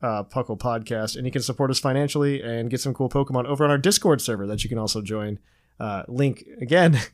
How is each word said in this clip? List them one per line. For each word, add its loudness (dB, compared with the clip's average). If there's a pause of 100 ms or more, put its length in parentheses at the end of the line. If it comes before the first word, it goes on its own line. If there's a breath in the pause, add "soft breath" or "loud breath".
uh, -2
Puckle -6
Podcast, -4
and -6
you -4
can -2
support 0
us -2
financially 0
and -4
get -2
some -2
cool 0
Pokemon 0
over 0
on 4
our 4
Discord 4
server -4
that -4
you -6
can -4
also -2
join. -4 (420)
Uh, -6
link, -2 (160)
again, 6 (160)